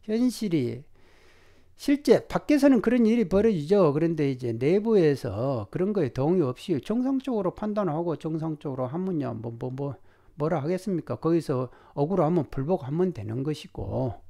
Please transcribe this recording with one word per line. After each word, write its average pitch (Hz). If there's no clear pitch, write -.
현실이, 170
실제 277
밖에서는 269
그런 233
일이 226
벌어지죠. 190
그런데 156
이제 123
내부에서 139
그런 185
거에 165
동의 165
없이 139
정상적으로 247
판단하고 175
정상적으로 156
하면요, 143
뭐, 117
뭐, 127
뭐, 135
뭐라 156
하겠습니까? 175
거기서 147
억울하면 160
불복하면 160
되는 110
것이고. 127